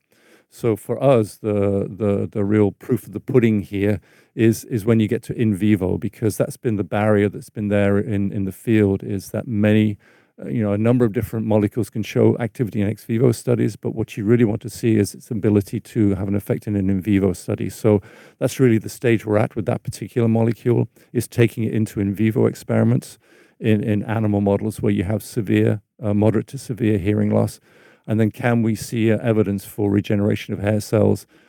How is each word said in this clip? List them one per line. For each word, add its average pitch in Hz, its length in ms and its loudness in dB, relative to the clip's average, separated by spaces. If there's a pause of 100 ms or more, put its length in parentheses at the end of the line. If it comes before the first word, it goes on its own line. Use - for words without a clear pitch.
(500)
So 113 260 -2
for 117 280 -8
us, 123 340 4
the, 101 520 0
the, 101 420 -2
the 107 120 -2
real 101 280 4
proof - 340 -4
of - 60 -18
the 98 80 -10
pudding 113 420 0
here 101 380 -2 (340)
is, 113 300 2
is 107 220 -6
when 113 140 4
you 107 80 2
get 110 160 -4
to - 100 -8
in 110 220 0
vivo, 95 420 0
because 98 400 -4
that's - 200 -4
been 113 200 -4
the 101 60 -4
barrier 104 460 2
that's 139 200 -12
been 104 180 -6
there 101 320 2
in, 101 320 -2
in 101 140 -4
the 95 80 -6
field, 104 500 2
is 98 280 -8
that 107 140 -6
many, 107 520 2 (460)
uh, - 40 -12
you 127 160 -2
know, 101 100 0
a 101 40 0
number 120 280 2
of 110 60 0
different 113 340 -6
molecules 107 460 0
can 110 100 -6
show 113 380 2
activity 113 420 -4
in 98 80 0
ex - 140 -8
vivo 120 280 2
studies, 113 440 -2
but - 180 -8
what - 240 -8
you 110 60 -4
really 117 220 4
want 107 160 -2
to 120 80 -12
see 113 280 0
is 107 160 0
its - 160 -18
ability 104 520 0
to 101 340 0
have 95 120 -4
an 98 80 -2
effect - 300 -4
in 104 100 -4
an 98 140 0
in 98 100 0
vivo 95 340 2
study. 104 360 -6
So 104 320 2 (380)
that's 135 200 -2
really 120 200 4
the 104 100 -8
stage 113 380 -2
we're 104 100 2
at 120 180 -2
with 104 120 -6
that 117 160 -4
particular - 440 -4
molecule, 117 600 0 (260)
is 120 140 -2
taking 120 380 0
it - 80 -4
into 107 260 -2
in 101 160 0
vivo 110 320 2
experiments - 720 0 (400)
in, 107 240 0
in 107 200 0
animal 104 380 0
models 104 400 0
where 107 120 2
you 101 100 0
have 107 180 -2
severe, 110 600 0 (200)
uh, 104 140 -2
moderate 107 320 2
to 139 100 -12
severe 110 400 -2
hearing 104 320 0
loss. 110 300 0 (480)
And 110 120 0
then 110 120 2
can 117 320 0
we 110 100 0
see, 113 380 -2
uh, 104 100 0
evidence 104 440 0
for 104 260 -2
regeneration 104 640 0
of 90 80 -6
hair 104 180 0
cells? 104 480 2 (220)